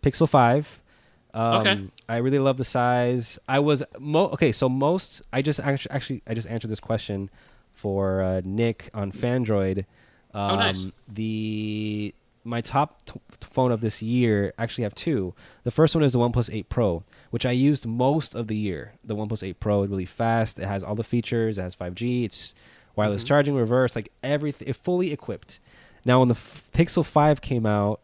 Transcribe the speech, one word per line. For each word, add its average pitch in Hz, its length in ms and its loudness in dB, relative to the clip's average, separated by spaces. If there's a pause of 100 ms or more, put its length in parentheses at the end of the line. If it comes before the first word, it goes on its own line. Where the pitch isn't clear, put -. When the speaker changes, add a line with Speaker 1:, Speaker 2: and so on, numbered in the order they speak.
Speaker 1:
Pixel 147 260 4
five. 131 500 4 (540)
Um, 117 280 0
Speaker 2:
Okay. 98 200 2 (280)
Speaker 1:
I 117 100 -2
really 135 200 2
love 135 200 2
the 127 60 -2
size. 123 720 0 (100)
I 135 120 2
was 147 220 2 (160)
mo-, 151 360 2
okay. 143 180 2
So 131 160 0
most, 143 540 0 (100)
I 131 80 0
just 143 180 0
actu-, 139 320 -2
actually, 131 360 -6
I 113 80 -4
just 113 140 -6
answered 113 220 -6
this 107 100 -6
question 101 500 -4 (420)
for, 98 500 -2
uh, 92 220 0
Nick 110 480 -2
on 98 180 -6
Fandroid. 101 760 0 (480)
Um, 101 160 -2
Speaker 2:
Oh, 95 60 2
nice. 95 340 -2 (180)
Speaker 1:
The 107 1040 -4 (300)
my 117 160 -4
top - 460 -2
t-, - 80 -18
t-, - 360 -20
phone 127 220 2
of 110 80 0
this 110 220 -4
year, 110 560 2
actually 117 260 -4
have 101 100 -6
two. 101 400 -2 (300)
The 120 60 -2
first 156 240 4
one 160 100 4
is 135 80 4
the 123 60 4
OnePlus 120 340 2
eight 107 160 -8
Pro, 98 340 0 (280)
which - 160 -4
I 123 60 2
used 135 340 2
most 127 480 0
of 117 140 -6
the 107 80 -2
year. 101 360 -4 (100)
The 107 140 -6
OnePlus 107 260 -4
eight 92 180 -8
Pro 104 220 2
is 101 80 0
really 95 140 -2
fast. 113 540 0
It - 80 -6
has 101 180 -4
all 104 100 -6
the 110 100 -4
features. 113 540 -2
It 95 40 -4
has 90 120 -8
five 90 200 -8
G. 120 300 -2
It's - 300 -10 (420)
wireless 107 260 0
Speaker 2:
Mm-hmm. 120 60 -8
Speaker 1:
charging, 143 280 4
reverse, 123 400 2
like, 110 160 -10 (100)
everything, 143 520 -4
fully 180 380 -2
equipped. - 460 -10 (460)
Now, 123 160 6
when 127 80 6
the 117 60 6
f-, - 280 -14 (120)
Pixel 170 300 2
five 147 360 4
came 120 260 -2
out 104 380 2